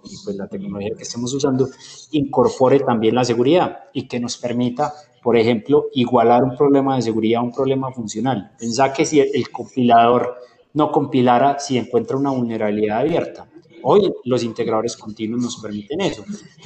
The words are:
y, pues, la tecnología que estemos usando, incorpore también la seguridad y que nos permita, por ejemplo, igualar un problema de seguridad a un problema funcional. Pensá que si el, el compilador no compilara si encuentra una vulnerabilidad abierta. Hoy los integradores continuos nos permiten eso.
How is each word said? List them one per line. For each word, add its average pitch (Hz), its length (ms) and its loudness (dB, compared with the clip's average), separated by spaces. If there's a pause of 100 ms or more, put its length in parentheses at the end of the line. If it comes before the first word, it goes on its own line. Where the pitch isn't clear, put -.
y, 98 200 -16
pues, 101 120 -8
la 95 120 -12
tecnología 101 480 -8
que - 80 -14
estemos 120 280 -8
usando, 135 360 0 (420)
incorpore 131 680 2
también 110 340 0
la 127 100 2
seguridad 123 680 2
y 127 160 -8
que 123 100 -8
nos 120 180 -6
permita, 123 560 -4 (300)
por 117 140 2
ejemplo, 120 560 2
igualar 120 500 4
un 131 140 -2
problema 139 400 2
de 123 60 0
seguridad 110 380 0
a 123 40 0
un 120 80 -4
problema 131 400 -2
funcional. 110 680 -6
Pensá 117 340 0
que 156 140 0
si 151 140 2
el, 135 120 4
el 123 180 -4
compilador 120 840 2 (360)
no 147 180 0
compilara 131 680 2
si 131 180 -2
encuentra 113 380 -2
una 139 140 -2
vulnerabilidad 107 680 -2
abierta. 151 500 -4 (380)
Hoy 180 240 4 (140)
los 123 180 0
integradores 113 540 -4
continuos 110 460 -6
nos 117 160 -6
permiten 110 420 -8
eso. 156 240 -4 (420)